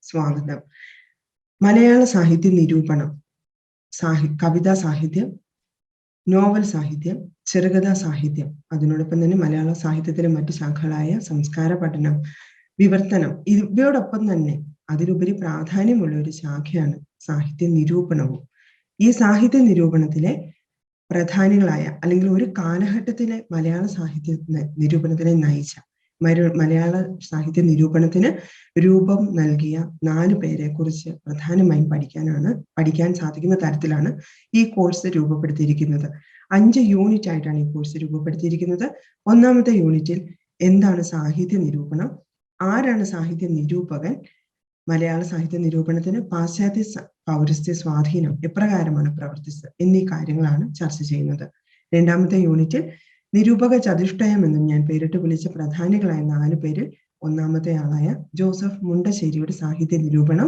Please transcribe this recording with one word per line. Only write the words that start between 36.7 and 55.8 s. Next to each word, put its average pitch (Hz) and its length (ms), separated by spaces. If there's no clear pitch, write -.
യൂണിറ്റ് 208 500
ആയിട്ടാണ് 151 280
ഈ 147 140
കോഴ്സ് 151 240
രൂപപ്പെടുത്തിയിരിക്കുന്നത്. 165 960
ഒന്നാമത്തെ 240 440
യൂണിറ്റിൽ 165 580
എന്താണ് 185 420
സാഹിത്യ 165 540
നിരൂപണം, 151 600
ആരാണ് 220 420
സാഹിത്യ 170 440
നിരൂപകൻ, 160 680
മലയാള 165 340
സാഹിത്യ 170 360
നിരൂപണത്തിന് 165 640
പാശ്ചാത്യ 196 600
സ-, - 160
പൗരസ്ത്യ 156 760
സ്വാധീനം 151 720
എപ്രകാരമാണ് 165 760
പ്രവർത്തിച്ചത് - 600
എന്നീ 185 260
കാര്യങ്ങളാണ് 156 680
ചർച്ച 151 280
ചെയ്യുന്നത്. 143 460
രണ്ടാമത്തെ 175 420
യൂണിറ്റിൽ 160 560
നിരൂപക 233 420
ചതുഷ്ടയം 190 720
എന്നും 151 200
ഞാൻ 151 200
പേരിട്ട് 160 300
വിളിച്ച 165 300
പ്രധാനികളായ 170 760